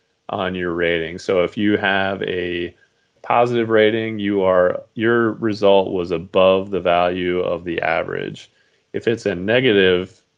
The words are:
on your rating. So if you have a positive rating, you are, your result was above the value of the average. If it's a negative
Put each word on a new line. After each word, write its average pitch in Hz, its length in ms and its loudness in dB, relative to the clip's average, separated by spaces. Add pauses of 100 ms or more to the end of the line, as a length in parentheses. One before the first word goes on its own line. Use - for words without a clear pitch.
(300)
on 92 240 -4
your 90 180 -4
rating. 85 460 -2
So 92 260 0
if 85 140 -6
you 104 180 2
have 98 460 -2
a 90 520 -6 (540)
positive 117 400 2
rating, 110 500 2
you 101 240 0
are, 92 400 2 (120)
your 117 400 2
result 98 580 2
was 90 180 -4
above 95 600 2
the 95 100 -2
value 90 600 0
of 87 240 -4
the 85 180 -6
average. 50 680 -4 (440)
If - 120 -6
it's 117 200 -2
a 98 80 -2
negative 95 880 2 (160)